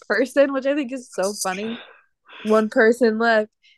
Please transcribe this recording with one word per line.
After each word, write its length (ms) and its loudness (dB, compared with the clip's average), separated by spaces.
person, 440 2
which 140 -4
I 80 0
think 180 -6
is 200 -12
so 300 -4
funny. 360 -6
"One 280 2
person 480 2
left. 320 0